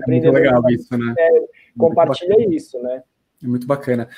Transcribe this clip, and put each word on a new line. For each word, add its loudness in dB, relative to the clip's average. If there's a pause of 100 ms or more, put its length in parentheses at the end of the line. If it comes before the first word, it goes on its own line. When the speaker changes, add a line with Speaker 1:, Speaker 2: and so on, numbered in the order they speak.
Speaker 1:
muito 0 (100)
Speaker 2:
empreendedor 4
Speaker 1:
legal 2
Speaker 2:
faz 2
Speaker 1:
isso, -8
né? -4
Speaker 2:
é, 2
Speaker 1:
Muito 2 (280)
Speaker 2:
compartilha 0
Speaker 1:
bacana. 2
Speaker 2:
isso, -8
né? -8 (380)
Speaker 1:
É -10
muito -4
bacana. -4